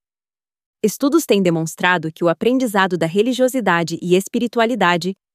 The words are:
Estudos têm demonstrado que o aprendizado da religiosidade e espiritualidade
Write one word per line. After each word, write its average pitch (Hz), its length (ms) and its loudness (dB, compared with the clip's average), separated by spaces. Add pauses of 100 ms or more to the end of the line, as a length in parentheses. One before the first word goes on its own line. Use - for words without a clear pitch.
(800)
Estudos 277 440 0
têm 202 160 2
demonstrado 165 720 0
que - 120 -8
o 170 60 2
aprendizado 202 680 0
da 160 80 0
religiosidade 202 960 0
e 180 140 2
espiritualidade 196 1000 0 (180)